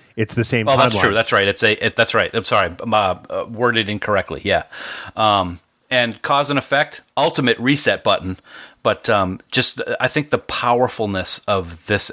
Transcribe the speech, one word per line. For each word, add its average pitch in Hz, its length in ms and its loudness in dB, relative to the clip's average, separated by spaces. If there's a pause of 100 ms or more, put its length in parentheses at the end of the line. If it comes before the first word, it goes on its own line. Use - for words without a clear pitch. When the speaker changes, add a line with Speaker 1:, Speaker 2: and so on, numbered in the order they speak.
(160)
Speaker 1:
It's 110 180 -2
the 117 100 0
same 113 240 0
Speaker 2:
Oh, 135 80 4
that's 123 220 4
Speaker 1:
timeline. 95 40 2
Speaker 2:
true. 101 120 4
That's 113 180 0
right. 98 160 4
It's 98 140 0
a, 110 240 2
it, 110 100 -2
that's 117 200 0
right. 98 180 0
I'm 113 100 -2
sorry. 98 260 2 (120)
Um, 113 100 -6
uh, 98 280 2 (100)
uh, 92 180 -4
worded 113 400 0
incorrectly. 101 560 -2
Yeah. 92 200 0 (520)
Um, 98 440 2 (320)
and 120 320 0
Cause 143 260 0
and 143 80 0
Effect, 143 440 -2 (140)
ultimate 139 440 0
reset 120 440 2
button. 92 340 0 (440)
But, 107 300 0
um, 98 280 0 (120)
just, - 280 -2
uh, - 200 -6
I 127 80 0
think 147 240 -4
the 120 80 2
powerfulness 113 1000 -2 (100)
of 87 380 -4
this 104 280 0